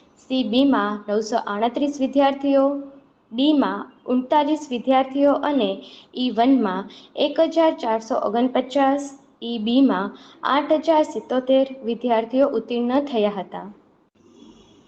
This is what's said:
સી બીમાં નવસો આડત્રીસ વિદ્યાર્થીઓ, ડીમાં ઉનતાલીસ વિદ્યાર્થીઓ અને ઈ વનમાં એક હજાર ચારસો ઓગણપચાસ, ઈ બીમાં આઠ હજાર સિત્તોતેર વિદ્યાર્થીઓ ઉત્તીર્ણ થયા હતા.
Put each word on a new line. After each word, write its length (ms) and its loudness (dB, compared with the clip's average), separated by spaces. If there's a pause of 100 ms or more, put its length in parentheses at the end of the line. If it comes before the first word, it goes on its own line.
(240)
સી 180 -2 (140)
બીમાં 500 2
નવસો 480 -2
આડત્રીસ 520 -2
વિદ્યાર્થીઓ, 600 2 (680)
ડીમાં 560 0 (280)
ઉનતાલીસ 600 0
વિદ્યાર્થીઓ 640 2 (140)
અને 180 0 (540)
ઈ 40 0 (120)
વનમાં 520 0 (360)
એક 260 2
હજાર 180 4 (120)
ચારસો 420 -2
ઓગણપચાસ, 840 0 (380)
ઈ 80 -6 (140)
બીમાં 420 2 (440)
આઠ 280 2
હજાર 180 4 (120)
સિત્તોતેર 500 2 (240)
વિદ્યાર્થીઓ 680 0
ઉત્તીર્ણ 520 -2
થયા 300 0
હતા. 260 -12 (1200)